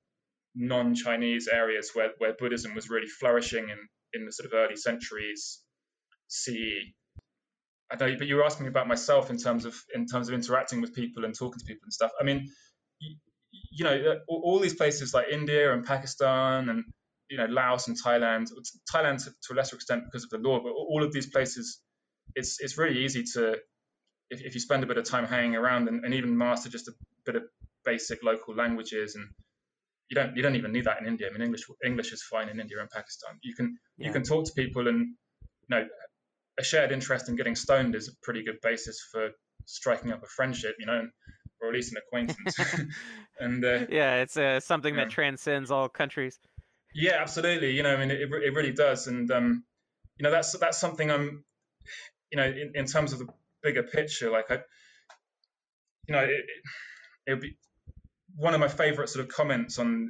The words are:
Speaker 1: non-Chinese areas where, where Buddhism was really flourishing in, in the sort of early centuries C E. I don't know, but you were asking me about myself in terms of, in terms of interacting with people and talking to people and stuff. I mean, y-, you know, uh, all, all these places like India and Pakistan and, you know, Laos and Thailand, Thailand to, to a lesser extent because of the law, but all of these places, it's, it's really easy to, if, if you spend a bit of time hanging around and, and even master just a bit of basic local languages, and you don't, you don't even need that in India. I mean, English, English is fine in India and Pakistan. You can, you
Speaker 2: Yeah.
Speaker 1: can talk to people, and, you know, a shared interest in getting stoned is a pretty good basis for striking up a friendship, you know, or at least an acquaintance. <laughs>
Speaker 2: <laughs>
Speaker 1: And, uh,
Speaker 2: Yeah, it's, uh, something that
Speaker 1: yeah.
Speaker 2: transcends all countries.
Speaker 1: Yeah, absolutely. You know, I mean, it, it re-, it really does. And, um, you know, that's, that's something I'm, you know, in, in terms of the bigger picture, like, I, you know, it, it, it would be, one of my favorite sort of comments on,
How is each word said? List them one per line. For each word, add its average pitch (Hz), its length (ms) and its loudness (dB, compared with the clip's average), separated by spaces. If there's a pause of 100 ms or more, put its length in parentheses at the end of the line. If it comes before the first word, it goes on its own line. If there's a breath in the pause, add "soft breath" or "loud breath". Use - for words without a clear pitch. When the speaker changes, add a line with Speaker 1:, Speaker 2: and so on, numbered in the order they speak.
(560)
Speaker 1:
non-Chinese 120 920 2
areas 110 460 2
where, 110 260 2
where 110 180 2
Buddhism 120 380 -4
was 107 140 -10
really 110 180 -2
flourishing 117 640 0
in, 104 80 -10 (360)
in 110 120 -8
the 107 60 -12
sort - 160 -12
of 110 60 -6
early 110 220 4
centuries 107 840 -6 (640)
C - 240 -6
E. 110 440 -6 (960)
I 123 40 -6
don't 131 160 2
know, 127 80 -4
but 139 80 -4
you 143 80 2
were 147 100 6
asking 147 200 0
me 127 40 -4
about 123 180 2
myself 131 420 4
in 120 80 -2
terms 117 280 0
of, 117 100 -10 (200)
in 120 100 0
terms 120 220 -2
of 123 80 -2
interacting 123 460 0
with 117 120 -4
people 117 320 -4
and 110 80 -4
talking 123 240 -6
to - 80 -14
people 107 200 -12
and 110 80 -10
stuff. 113 260 2
I 139 40 2
mean, 139 240 0 (540 loud breath)
y-, 156 140 -14 (560)
you 156 140 -4
know, 143 260 4
uh, - 40 4 (120)
all, 165 160 -2
all 185 160 6
these 170 160 4
places 147 380 2
like 123 180 4
India 147 420 4
and 120 120 0
Pakistan 131 840 2
and, 113 140 -2 (460)
you 139 80 -8
know, 117 80 2
Laos 127 420 2
and 120 120 -4
Thailand, 117 480 4 (460)
Thailand 143 300 2
to, 139 80 -12
to - 220 -14
a - 20 -2
lesser 131 200 0
extent 120 300 -2
because 120 200 -10
of - 40 -20
the 113 80 -8
law, 123 240 2
but 120 80 -6
all 151 340 0
of 151 100 0
these 135 140 -4
places, 127 540 -2 (540)
it's, 131 240 -6
it's 139 180 -8
really 139 260 2
easy 135 200 -2 (100)
to, 113 240 2 (720)
if, 131 120 -12
if 131 120 -12
you 123 60 -6
spend 131 240 0
a 123 40 -4
bit 120 100 0
of 117 80 0
time 120 200 0
hanging 120 300 0
around 120 320 2
and, 117 160 -2
and 123 100 -2
even 123 240 2
master 120 300 2
just 117 220 -12
a - 20 -18 (340)
bit 117 120 -2
of 117 60 -2 (420)
basic 117 380 -2
local 113 300 0
languages, 110 600 -2
and 104 100 -14 (840)
you - 60 -4
don't, 127 200 0
you 127 80 0
don't 135 140 4
even 113 160 -2
need 120 100 2
that 110 160 2
in 110 80 -6
India. 110 220 -2
I - 20 -10
mean, 104 100 -6
English, 117 220 -2 (220)
English 117 260 -2
is 110 120 -14
fine 110 260 -4
in 107 100 -8
India 104 220 -8
and 104 80 -10
Pakistan. - 520 -14
You 120 140 -10
can, 120 220 -2 (180)
you 143 120 -8
Speaker 2:
Yeah. - 40 -4
Speaker 1:
can 131 120 0
talk 156 220 2
to - 80 -8
people, 123 360 0
and, 120 260 2 (540)
you - 0 -
know, 113 160 0 (760)
a 131 40 -4
shared 139 280 4
interest 131 380 -2
in 120 60 -2
getting 120 200 -2
stoned 127 400 4
is 107 140 -6
a - 20 -20 (120)
pretty 113 200 -6
good 110 200 -6
basis 113 360 -2 (120)
for 110 180 -2 (360)
striking - 460 -2
up 107 120 -8
a - 40 -20
friendship, 123 520 -2
you 110 80 -8
know, 117 160 0 (580 loud breath)
or 113 80 -2
at 117 40 -2
least 120 180 -2
an 110 140 -8
acquaintance. 120 520 -4
<laughs> 165 280 0 (360 loud breath)
Speaker 2:
<laughs> - 180 -20
Speaker 1:
And, 123 240 -2
uh, 123 260 4
Speaker 2:
Yeah, 135 320 4
it's, 127 140 -2
uh, 139 240 4
something 147 360 0
that 139 80 2
Speaker 1:
yeah. 117 60 -2
Speaker 2:
transcends 139 600 -2
all 135 180 2
countries. 131 520 -4 (560 soft breath)
Speaker 1:
Yeah, 165 260 4
absolutely. 165 500 0
You 139 120 2
know, 139 100 4
I 135 40 2
mean, 135 120 0
it, 139 120 0
it 139 100 -4
re-, 143 160 0
it 139 80 0
really 143 160 2
does. 135 340 4
And, 123 240 -2
um, 120 340 4 (540)
you 135 60 -8
know, 147 80 6
that's, 160 260 2
that's - 220 2
something 160 320 0
I'm, 147 340 -2 (840 loud breath)
you 147 60 -2
know, 135 80 4
in, 135 280 -4
in 139 120 0
terms 143 280 2
of 123 60 -6
the 120 80 -8 (340)
bigger 143 220 2
picture, 151 480 0
like, 110 180 2
I, 127 60 2 (1500 soft breath)
you 151 80 -2
know, 135 80 6
it, 135 80 2
it, 143 140 0 (800 loud breath)
it 135 60 2
would 123 80 -2
be, 143 140 -10 (800)
one 160 200 2
of 151 40 6
my 147 80 4
favorite 147 420 2
sort 131 140 -4
of - 80 -10
comments 123 460 0
on, 117 320 0